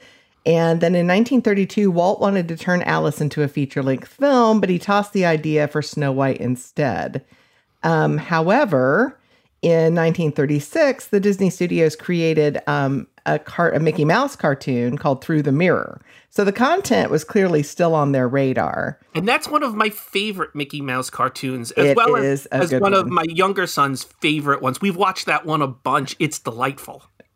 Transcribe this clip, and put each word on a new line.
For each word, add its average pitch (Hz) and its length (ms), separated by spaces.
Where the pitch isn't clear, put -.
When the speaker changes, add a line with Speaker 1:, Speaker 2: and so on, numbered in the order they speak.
Speaker 1:
And 165 340
then 170 140
in 175 140
nineteen 233 340
thirty-two, 196 480
Walt 180 300
wanted 196 260
to 165 100
turn 180 260
Alice 156 380
into 151 220
a 139 60
feature-length 135 580
film, 240 540
but 185 100
he 175 80
tossed 202 340
the 185 140
idea 151 400
for 147 160
Snow 143 300
White 135 240
instead. 120 880
Um, 156 360
however, 170 1000
in 165 320
nineteen 165 380
thirty-six, 156 800
the 208 100
Disney 196 320
Studios 170 460
created, 160 720
um, 139 400
a 151 140
car-, - 320
a - 80
Mickey 160 240
Mouse 233 320
cartoon 135 640
called 139 260
Through 151 180
the 147 80
Mirror. 139 500
So - 140
the 196 100
content 254 600
was 151 100
clearly 175 400
still 165 320
on 147 160
their 131 180
radar. 127 720
Speaker 2:
And 170 120
that's 285 220
one 302 140
of 226 140
my 214 120
favorite 202 640
Mickey 143 280
Mouse 127 280
cartoons, 127 640
as 143 200
Speaker 1:
It 139 60
Speaker 2:
well 226 200
as, - 80
Speaker 1:
is 139 220
a - 100
Speaker 2:
as 165 140
Speaker 1:
good 131 120
Speaker 2:
one 196 100
of 190 120
Speaker 1:
one. 180 100
Speaker 2:
my 165 140
younger 185 400
son's 139 340
favorite 147 580
ones. 127 200
We've 196 160
watched 185 300
that 156 200
one 156 160
a 135 60
bunch. 131 500
It's 151 220
delightful. 131 640